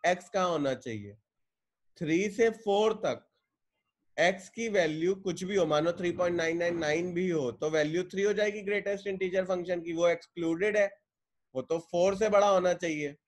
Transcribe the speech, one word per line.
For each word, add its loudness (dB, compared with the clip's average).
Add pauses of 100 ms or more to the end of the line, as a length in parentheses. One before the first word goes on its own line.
x -2
कहाँ 0
होना 0
चाहिए, -10 (840)
थ्री 0
से 2
फ़ोर 2 (120)
तक -2 (920)
x 0
की -6
value 2
कुछ -6
भी -4
हो, 4
मानो 2
थ्री -2
पॉइंट 0
नाइन 0
नाइन -2
नाइन -2
भी 0
हो, 0
तो -4
value 0
three -4
हो 2
जाएगी -2
greatest -4
integer -2
function -2
की, -8
वो 2
excluded 0
है, 2 (640)
वो -2
तो -4
फ़ोर 2
से 0
बड़ा 6
होना 4
चाहिए। -4 (120)